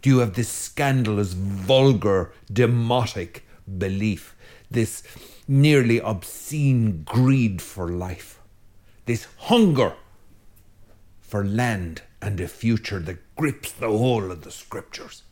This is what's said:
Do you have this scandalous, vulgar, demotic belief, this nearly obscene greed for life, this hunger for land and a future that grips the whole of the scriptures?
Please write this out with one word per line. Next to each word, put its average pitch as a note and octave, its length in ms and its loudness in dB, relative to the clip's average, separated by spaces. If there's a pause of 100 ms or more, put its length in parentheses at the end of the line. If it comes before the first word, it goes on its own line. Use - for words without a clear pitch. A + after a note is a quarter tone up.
Do C3+ 80 2
you C3 100 6
have G#2 160 0
this A#2 140 -4
scandalous, G#2+ 840 -2
vulgar, G2 1000 2 (180)
demotic A#2 920 0 (360)
belief, G2 580 -2 (340)
this - 340 -2 (440)
nearly C#3 520 4
obscene A2+ 1040 -2
greed B2 580 2
for F2 280 -8
life, F2+ 500 -10 (680)
this A#2 220 -4 (100)
hunger D#3 560 4 (1300)
for G2+ 260 -4
land G2+ 560 -4 (200)
and G2+ 180 -4
a F2 80 -4
future A2 520 -2
that F2 360 -12
grips - 380 -6
the A#2 160 -6
whole G#2+ 420 0
of E2 120 -14
the F2+ 80 -18
scriptures? - 800 -16